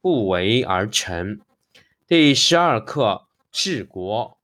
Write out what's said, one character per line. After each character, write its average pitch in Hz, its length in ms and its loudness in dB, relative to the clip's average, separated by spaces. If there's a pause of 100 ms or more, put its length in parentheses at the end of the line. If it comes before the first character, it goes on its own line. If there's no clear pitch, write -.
不 135 280 0
为 95 340 2
而 95 280 -2
成。 95 500 -6 (640)
第 156 280 4
十 160 220 2
二 160 280 2
课： 110 440 -2 (240)
治 143 320 -4
国。 98 580 -8